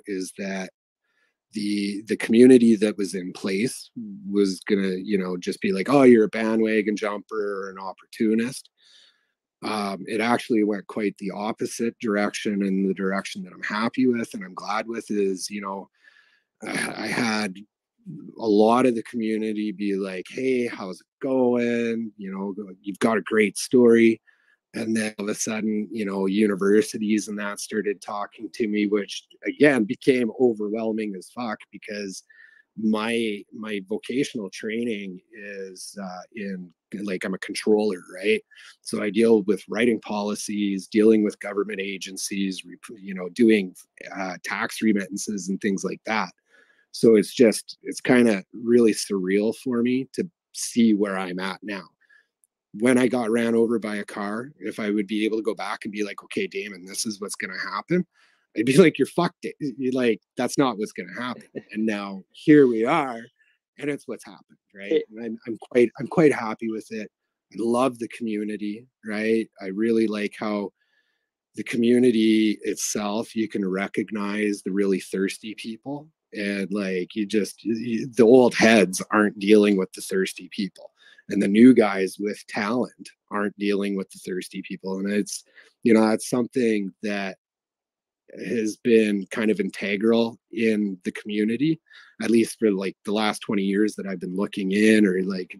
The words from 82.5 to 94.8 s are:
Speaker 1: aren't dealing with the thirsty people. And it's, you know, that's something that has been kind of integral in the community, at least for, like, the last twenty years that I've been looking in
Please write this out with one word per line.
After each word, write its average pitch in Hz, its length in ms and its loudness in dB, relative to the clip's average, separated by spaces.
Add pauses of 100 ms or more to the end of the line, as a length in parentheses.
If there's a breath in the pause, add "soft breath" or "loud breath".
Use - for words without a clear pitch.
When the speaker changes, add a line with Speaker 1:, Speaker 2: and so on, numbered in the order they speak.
Speaker 1:
aren't 101 300 -4
dealing 101 360 0
with 95 140 -6
the - 80 -20
thirsty - 460 -10
people. 95 340 -10
And 98 140 -4
it's, 104 320 -4 (400 soft breath)
you 117 100 6
know, 110 140 8
that's 110 200 0
something 110 640 -2 (120)
that 101 340 -6 (1080)
has 107 300 -4
been 107 540 4
kind 110 200 0
of 98 80 0
integral 110 800 0 (120)
in 107 520 0
the 107 80 -4
community, 113 680 -2 (420 soft breath)
at 110 100 0
least 113 280 2
for, 110 120 4
like, 95 240 -4 (100)
the 104 60 -6
last 107 280 0
twenty 101 240 -2
years 101 320 0
that 98 120 -10
I've 95 120 -8
been 90 160 -8
looking 98 360 -4
in 107 340 6